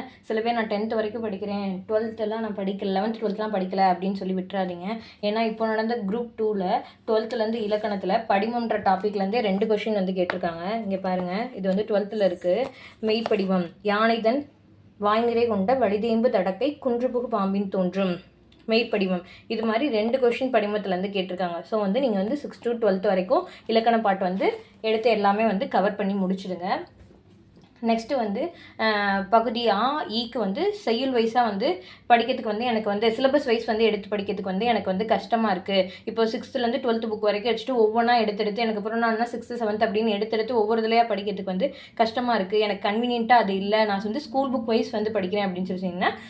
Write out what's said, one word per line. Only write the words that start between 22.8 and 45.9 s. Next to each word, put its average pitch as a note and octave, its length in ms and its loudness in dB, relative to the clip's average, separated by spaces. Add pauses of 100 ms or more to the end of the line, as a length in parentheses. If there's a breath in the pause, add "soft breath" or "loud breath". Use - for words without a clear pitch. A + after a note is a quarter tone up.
வரைக்கும் G3+ 380 2 (200 loud breath)
இலக்கண A3+ 320 4
பாட்டு G3 240 2
வந்து F#3+ 260 0 (320 loud breath)
எடுத்து A3 280 2
எல்லாமே G#3 360 4
வந்து G3+ 240 0
கவர் G3+ 300 0
பண்ணி G3 180 0
முடிச்சிடுங்க. F#3 520 -4 (1120)
நெக்ஸ்ட் A3+ 340 0
வந்து, A3 260 -2 (380 loud breath)
அஹ், G3+ 480 2
பகுதி A3+ 420 4
ஆ, G3 120 2 (300)
ஈக்கு A#3+ 280 -4
வந்து G#3 240 -2 (140)
செய்யுள் B3+ 360 -2
வைஸா A#3 300 2
வந்து G#3 240 0 (380 loud breath)
படிக்கிறதுக்கு A#3 460 2
வந்து A3 140 -2
எனக்கு A3 240 0
வந்து G#3 220 2
சிலபஸ் C4 340 2
வைஸ் A#3 240 0
வந்து A3+ 160 2
எடுத்து G3+ 240 0
படிக்கிறதுக்கு G3 420 -4
வந்து G3 140 -2
எனக்கு G#3+ 260 2
வந்து F#3+ 140 -2
கஷ்டமா A3+ 460 0
இருக்கு. F#3+ 260 -2 (280 loud breath)
இப்போ A3+ 200 -2
சிக்ஸ்த்துலேருந்து A#3 560 -2
ட்வெல்த் A3+ 260 0
புக் G#3+ 200 -2
வரைக்கும் G#3 240 0
வச்சுட்டு B3+ 260 -4
ஒவ்வொன்றா A#3 420 4
எடுத்து G#3+ 240 0
எடுத்து G#3 220 -2
எனக்கு G#3+ 180 -2
புறநானூறுனா A3+ 440 0
சிக்ஸ்த், A#3+ 280 -10
செவன்த் G#3+ 300 0
அப்படின்னு G#3 300 0
எடுத்து G#3+ 220 -2
எடுத்து A3 180 -2
ஒவ்வொரு A3 260 2
இதுலையா A3+ 240 4
படிக்கிறதுக்கு G3 480 -4
வந்து A3+ 160 0 (280 loud breath)
கஷ்டமா A#3 380 0
இருக்கு, G3 240 0
எனக்கு G3+ 240 0
கன்வீனியன்ட்டா A#3 540 2
அது G3 180 2
இல்ல, G3+ 280 0
நான் G3+ 200 0
வந்து G#3+ 220 -4
ஸ்கூல் C4+ 260 -2
புக் A#3+ 180 -2
வைஸ் A#3 220 2
வந்து G#3+ 220 -2
படிக்கிறேன் G3 340 0
அப்படின்னு F#3 220 -4
சொல்லி F#3 160 -4
சொன்னீங்கன்னா F#3 260 -2 (180 loud breath)